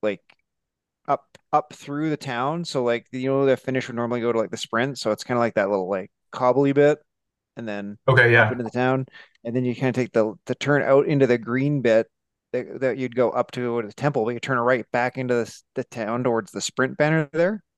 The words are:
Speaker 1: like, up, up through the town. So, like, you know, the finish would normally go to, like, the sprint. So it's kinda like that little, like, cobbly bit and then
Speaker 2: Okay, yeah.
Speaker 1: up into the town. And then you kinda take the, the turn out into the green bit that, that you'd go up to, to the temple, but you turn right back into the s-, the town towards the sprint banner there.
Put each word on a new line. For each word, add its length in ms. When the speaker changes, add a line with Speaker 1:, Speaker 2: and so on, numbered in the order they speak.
Speaker 1:
like, 200
up, 300
up 200
through 360
the 80
town. 480
So, 180
like, 280
you 180
know, 160
the 120
finish 300
would 80
normally 260
go 100
to, 80
like, 120
the 60
sprint. 400
So 140
it's 120
kinda 160
like 160
that 140
little, 200
like, 220
cobbly 420
bit 260
and 100
then 300
Speaker 2:
Okay, 240
yeah. 160
Speaker 1:
up 40
into 120
the 80
town. 340
And 120
then 100
you 100
kinda 180
take 200
the, 220
the 100
turn 280
out 240
into 200
the 100
green 440
bit 260
that, 280
that 160
you'd 180
go 160
up 200
to, 300
to 60
the 60
temple, 320
but 80
you 60
turn 200
right 320
back 260
into 180
the 60
s-, 220
the 80
town 400
towards 280
the 100
sprint 360
banner 360
there. 300